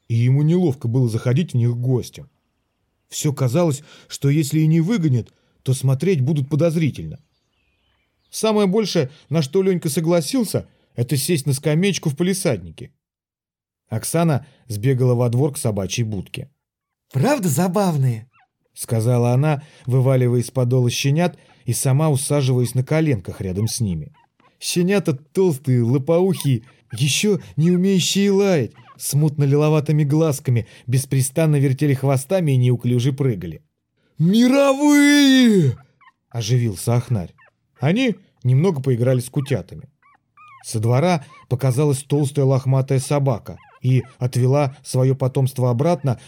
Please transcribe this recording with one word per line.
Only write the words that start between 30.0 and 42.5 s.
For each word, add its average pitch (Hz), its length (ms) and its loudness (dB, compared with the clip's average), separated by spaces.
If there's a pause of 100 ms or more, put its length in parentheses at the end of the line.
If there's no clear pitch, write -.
глазками, 139 600 0 (200)
беспрестанно 135 680 0
вертели 139 380 0
хвостами 139 580 0
и 131 40 2
неуклюже 123 560 0
прыгали. 104 500 -4 (560)
«Мировые!» 269 1600 4 (540)
оживился 117 640 -2
Ахнарь. 117 400 -2 (460)
Они 208 340 0 (300)
немного 139 360 2
поиграли 127 400 0
с - 80 -10
кутятами. 117 640 -6 (720)
Со - 140 -8
двора 131 460 0 (240)
показалась 135 560 0
толстая 143 420 0
лохматая 131 540 0